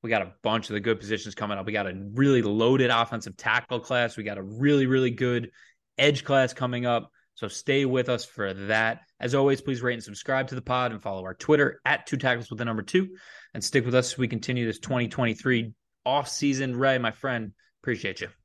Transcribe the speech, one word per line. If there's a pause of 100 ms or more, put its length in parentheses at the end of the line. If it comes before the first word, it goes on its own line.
We
got
a
bunch
of
the
good
positions
coming
up.
We
got
a (180)
really
loaded
offensive
tackle
class.
We
got
a
really,
really
good (460)
edge
class
coming
up. (260)
So
stay
with
us
for
that. (180)
As
always,
please
rate
and
subscribe
to
the
pod
and
follow
our
Twitter
at
two
tackles
with
the
number
two. (380)
And
stick
with
us
as
we
continue
this
twenty
twenty-three (320)
off-season.
Ray,
my
friend, (300)
appreciate
you. (160)